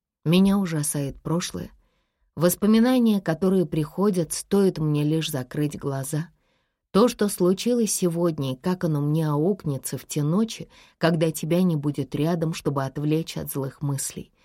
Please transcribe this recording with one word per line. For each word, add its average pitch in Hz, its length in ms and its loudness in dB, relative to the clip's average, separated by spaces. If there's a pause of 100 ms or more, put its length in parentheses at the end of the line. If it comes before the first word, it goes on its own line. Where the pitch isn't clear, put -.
(220)
Меня 190 360 4
ужасает 151 640 -4
прошлое. 156 480 -4 (640)
Воспоминания, 220 880 4
которые 185 420 2
приходят, 165 720 -2
стоит 190 420 2
мне 147 260 0
лишь 156 280 0
закрыть 143 480 -4
глаза. 139 500 -6 (640)
То, 226 180 6
что 208 220 -2
случилось 202 640 0
сегодня, 165 580 0
и 131 40 -6
как 180 280 -2
оно 151 160 0
мне 151 260 0
аукнется 151 720 -2
в - 80 -14
те - 180 -4
ночи, 190 460 -2 (300)
когда 165 340 2
тебя 170 300 0
не 170 140 2
будет 143 380 -4
рядом, 160 380 -2
чтобы 139 320 -4
отвлечь 151 540 -4
от 147 120 -10
злых 139 300 -8
мыслей. - 500 -6 (140)